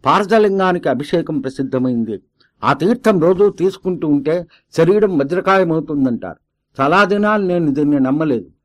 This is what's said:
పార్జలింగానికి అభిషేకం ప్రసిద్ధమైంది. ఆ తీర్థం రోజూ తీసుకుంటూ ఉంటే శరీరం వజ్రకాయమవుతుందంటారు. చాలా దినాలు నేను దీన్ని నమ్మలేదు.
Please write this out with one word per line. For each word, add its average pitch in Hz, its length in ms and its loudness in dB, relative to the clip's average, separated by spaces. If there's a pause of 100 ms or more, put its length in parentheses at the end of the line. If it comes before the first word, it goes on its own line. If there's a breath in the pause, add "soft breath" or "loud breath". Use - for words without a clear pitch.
పార్జలింగానికి 190 800 2
అభిషేకం 147 520 -4
ప్రసిద్ధమైంది. 127 800 -4 (440)
ఆ 127 80 2
తీర్థం 202 480 0
రోజూ 185 300 2
తీసుకుంటూ 185 580 -4
ఉంటే 151 380 0 (260 soft breath)
శరీరం 190 460 2
వజ్రకాయమవుతుందంటారు. 160 1200 0 (440)
చాలా 170 240 4
దినాలు 202 420 0
నేను 170 280 0
దీన్ని 147 260 0
నమ్మలేదు. 131 460 0 (180)